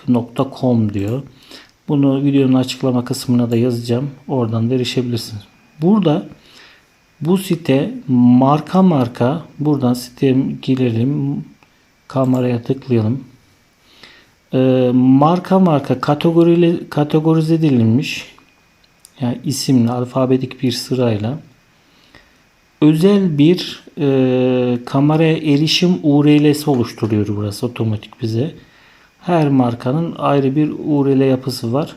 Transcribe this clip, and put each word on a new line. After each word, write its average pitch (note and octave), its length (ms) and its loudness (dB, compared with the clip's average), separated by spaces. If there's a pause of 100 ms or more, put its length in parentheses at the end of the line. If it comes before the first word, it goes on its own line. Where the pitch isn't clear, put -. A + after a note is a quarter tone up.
nokta B2 400 -2 (120)
com A2+ 340 0
diyor. G#2+ 280 -6 (640)
Bunu C#3 360 0
videonun C#3 300 2
açıklama B2+ 520 -2
kısmına A#2+ 460 -2
da A#2 60 2
yazacağım. A#2+ 520 -2 (180)
Oradan A2+ 420 -2
da C3 60 -2
erişebilirsiniz. A#2+ 680 -4 (380)
Burada F3 460 0 (920)
bu F3 160 0
site E3 560 -2 (140)
marka C3+ 720 2
marka, C#3+ 600 0 (180)
buradan C3+ 340 0
siteye C3 440 -2 (240)
girelim. C3 840 -2 (640)
Kameraya B2+ 560 -2
tıklayalım. B2 600 -2 (1300)
Ee, C3 400 2
marka D3 640 4
marka C#3 420 2
kategorile-, E3+ 880 2
kategorize D#3+ 680 0
edilmiş. C3 680 0 (960)
Yani B2 240 -4
isimle, B2 460 0
alfabetik C3 720 -2
bir B2 80 0
sırayla. A#2+ 680 -2 (1400)
Özel E3 560 2
bir, E3 460 2 (140)
e, B2+ 880 0
kameraya D#3 520 2
erişim D#3 640 0
U D3 220 2
R D3 180 4
L'si D3 260 0
oluşturuyor A2 580 -2
burası G#2 380 -6
otomatik A2 560 -6
bize. A#2+ 340 -4 (640)
Her D#3+ 280 0
markanın C3 680 -2
ayrı C#3+ 380 0
bir D3+ 140 0 (160)
U C#3+ 200 0
R C3+ 140 2
L - 20 4
yapısı B2+ 520 -2
var. D3+ 240 -4